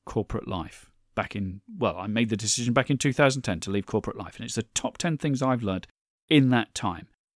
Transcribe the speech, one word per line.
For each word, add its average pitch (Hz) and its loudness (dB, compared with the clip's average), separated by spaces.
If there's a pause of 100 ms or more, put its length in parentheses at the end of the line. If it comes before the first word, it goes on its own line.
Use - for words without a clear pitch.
corporate - -4
life. - -8 (260)
Back - -4
in, 98 -6 (160)
well, 92 0
I 92 -8
made 110 0
the 110 0
decision 117 0
back 127 2
in 143 2
two 135 0
thousand 135 4
ten 87 -4
to - -8
leave 98 0
corporate - -2
life, 87 -12
and 113 -10
it's 120 -10
the 113 -2
top - -6
ten 165 -2
things 135 0
I've 127 2
learned 95 -2 (440)
in 143 8
that 120 2
time. 87 -6 (280)